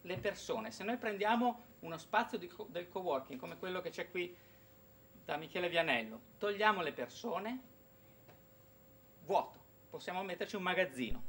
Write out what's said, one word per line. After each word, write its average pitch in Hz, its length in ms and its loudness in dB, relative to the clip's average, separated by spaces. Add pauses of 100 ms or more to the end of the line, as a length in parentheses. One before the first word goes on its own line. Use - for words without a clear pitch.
Le 180 140 -2
persone, - 540 -2
se 190 140 -6
noi 233 100 2
prendiamo 233 680 2 (160)
uno 165 180 -6
spazio 226 400 2
di 180 100 -6
co-, - 220 -12
del 175 180 -6
coworking 147 500 -2
come 170 200 -8
quello 185 240 -4
che 175 80 -6
c'è - 200 -6
qui 180 240 -4 (920)
da 151 120 0
Michele 170 320 -2
Vianello, 127 500 2 (180)
togliamo 208 440 4
le 147 100 0
persone, 196 680 -4 (1700)
vuoto, 165 340 2 (300)
possiamo 180 340 -4
metterci 190 320 -4
un 190 80 -2
magazzino. 180 640 2